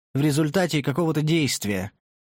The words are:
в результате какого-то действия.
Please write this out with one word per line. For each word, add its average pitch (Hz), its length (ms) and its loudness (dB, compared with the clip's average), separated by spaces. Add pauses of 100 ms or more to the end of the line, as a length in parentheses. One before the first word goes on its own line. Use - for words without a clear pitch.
(140)
в 135 60 0
результате 151 640 2
какого-то 151 400 0
действия. 120 680 -2 (340)